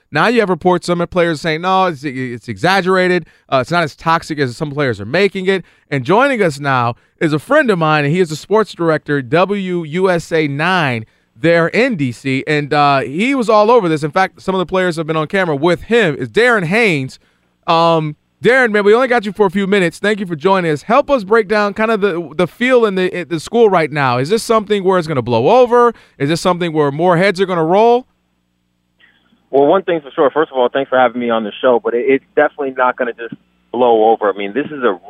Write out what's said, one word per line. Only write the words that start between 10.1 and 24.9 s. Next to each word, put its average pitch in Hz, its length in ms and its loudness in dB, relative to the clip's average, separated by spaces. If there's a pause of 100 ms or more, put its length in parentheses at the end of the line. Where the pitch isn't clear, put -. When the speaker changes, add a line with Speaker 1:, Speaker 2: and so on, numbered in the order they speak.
Speaker 1:
A 156 160 0
nine 143 560 -2 (320)
there 165 320 2
in 240 280 0
D 139 140 -2
C. 131 360 -4
And, 147 260 -4
uh, 143 280 2
he 185 340 -4
was 233 160 -2
all 214 200 4
over 226 160 4
this. 156 160 -2
In 151 100 -4
fact, 190 280 -2
some 190 140 -4
of 190 60 -2
the 170 60 -2
players 180 300 -2
have 160 100 -6
been 160 100 -4
on 156 100 -2
camera 170 300 -2
with 165 260 0
him, 214 320 2
is 123 160 -8
Darren 220 340 2
Haynes. 165 540 -2 (480)
Um, 165 500 2 (240)
Darren, 240 300 2
man, 208 140 0
we 208 100 6
only 254 140 2
got 233 180 0
you 208 60 -6
for 208 140 0
a 175 40 -2
few 196 160 -2
minutes. 185 320 0
Thank 202 220 -2
you 202 60 -8
for 170 100 -8
joining 175 340 0
us. 147 120 -4
Help 269 280 0
us 247 140 0
break 214 240 2
down 208 260 0
kind 220 160 -2
of 214 100 -2
the, 170 360 -4
the 170 100 0
feel 240 400 2
in 196 80 -2
the, 185 180 -2
at 165 180 -10
the 165 100 -4
school 233 280 2
right 165 220 2
now. 131 280 0
Is 139 100 -2
this 220 160 -2
something 208 400 0
where 185 120 2